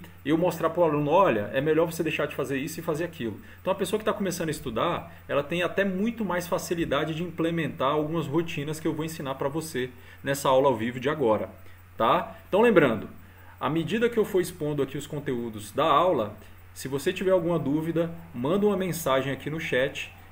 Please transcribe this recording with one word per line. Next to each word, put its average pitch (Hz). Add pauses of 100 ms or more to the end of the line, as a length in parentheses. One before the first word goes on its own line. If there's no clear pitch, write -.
(260)
eu 151
mostrar 165
pro 175
aluno, 147
"Olha, 147
é 135
melhor 156
você 165
deixar 160
de 143
fazer 135
isso 143
e 165
fazer 165
aquilo." 120 (220)
Então 185
a 190
pessoa 202
que 208
tá -
começando 170
a -
estudar, 135 (140)
ela 139
tem 170
até 175
muito 202
mais 175
facilidade 160
de 156
implementar 160
algumas 151
rotinas 151
que -
eu 156
vou 147
ensinar 139
pra 143
você 135 (340)
nessa 139
aula 135
ao 131
vivo 120
de 127
agora, 117 (480)
tá? 143 (100)
Então 196
lembrando, 160 (500)
à 131
medida 170
que 240
eu 208
for 185
expondo 151
aqui 135
os 139
conteúdos 120
da 139
aula, 147 (380)
se -
você 135
tiver 185
alguma 175
dúvida, 160 (200)
manda 160
uma 208
mensagem 139
aqui 127
no 156
chat, 143 (200)